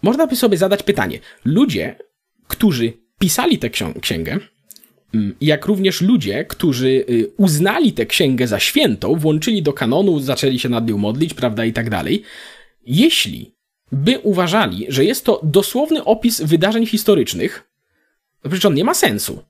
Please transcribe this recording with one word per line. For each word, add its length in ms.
można 240
by 100
sobie 200
zadać 260
pytanie. 360
Ludzie, 520
którzy 440
pisali 400
tę 120
ksią-, 300
księgę, 380
mm, 260
jak 260
również 340
ludzie, 440
którzy, 440
y, 480
uznali 560
tę 140
księgę 400
za 140
świętą, 540
włączyli 480
do 100
kanonu, 480
zaczęli 380
się 100
nad 200
nią 100
modlić, 360
prawda, 300
i 80
tak 180
dalej. 320
Jeśli 680
by 260
uważali, 680
że 160
jest 200
to 180
dosłowny 600
opis 360
wydarzeń 460
historycznych, 840
to 60
przecież 160
on 100
nie 100
ma 100
sensu. 560